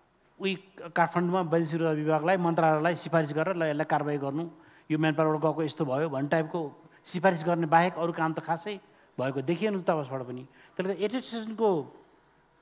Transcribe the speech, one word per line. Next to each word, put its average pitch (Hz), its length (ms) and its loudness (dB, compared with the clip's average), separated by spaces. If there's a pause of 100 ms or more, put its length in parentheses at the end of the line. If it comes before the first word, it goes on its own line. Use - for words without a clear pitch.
(400)
उही 196 140 -2 (420)
काठमाडौँमा 175 440 2
वैदेशिक 165 400 0
रोजगार 160 140 2
विभागलाई, 156 420 2
मन्त्रालयलाई 165 580 2
सिफारिस 156 380 0
गरेर, 160 240 0
"ल, 165 60 -2
यसलाई 151 220 0
कारवाही 147 340 0
गर्नु, 139 320 -4 (400)
यो 151 80 2
म्यानपावरबाट 156 540 2
गएको 156 100 -2
यस्तो 156 220 -2
भयो" 143 240 0
भन्ने 139 200 -2
टाइपको 160 540 -2 (240)
सिफारिस 175 380 2
गर्ने 170 220 2
बाहेक 170 280 6
अरू 170 180 -2
काम 160 200 0
त 160 80 -6
खासै 175 400 -6 (400)
भएको 135 220 -2
देखिएन 175 320 0
दूतावासबाट 147 480 -2
पनि। 127 200 -10
त्यसले - 520 -8
गर्दा 175 100 -4
एटेस्टेसनको, 220 800 -2 (800)